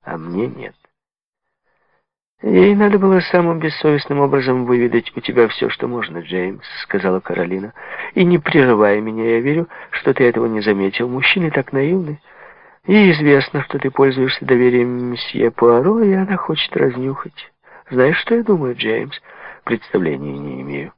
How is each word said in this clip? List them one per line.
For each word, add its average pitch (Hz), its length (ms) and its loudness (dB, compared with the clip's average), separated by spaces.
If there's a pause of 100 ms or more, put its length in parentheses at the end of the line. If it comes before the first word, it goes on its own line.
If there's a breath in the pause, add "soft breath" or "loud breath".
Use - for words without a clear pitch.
а 82 140 -12
мне 87 280 -6
нет. 131 280 -14 (1700)
"Ей 202 320 4
надо 208 240 4
было 190 220 4
самым 170 380 0
бессовестным 147 600 -2
образом 131 460 0
выведать 120 500 0
у 123 40 -8
тебя 120 280 2
все, 113 220 -4
что - 180 -6
можно, 113 300 -8
Джеймс", — 92 480 -6 (160)
сказала 95 380 -2
Каролина. 92 520 -6 (420 loud breath)
"И 185 80 2
не 175 160 4
прерывай 107 600 4
меня, 110 240 -6
я 117 160 2
верю, 151 280 -2 (220 loud breath)
что - 220 -2
ты 127 120 2
этого 117 200 2
не 110 160 -2
заметил. 101 480 0
Мужчины 151 420 0
так - 220 -4
наивны. 151 480 -2 (680 loud breath)
Ей 196 260 6
известно, 147 500 2
что - 160 -6
ты 135 120 -2
пользуешься 131 540 0
доверием 123 680 2
месье 117 380 -2
Пуаро, 131 520 2
и 196 100 4
она 190 240 0
хочет - 400 -6
разнюхать. 135 760 -4 (400 loud breath)
Знаешь, 131 280 0
что - 160 -4
я 233 80 -2
думаю, 156 340 -2
Джеймс?" 113 420 -6 (480 loud breath)
Представления 82 720 -4
не 135 240 -12
имею. 143 360 -12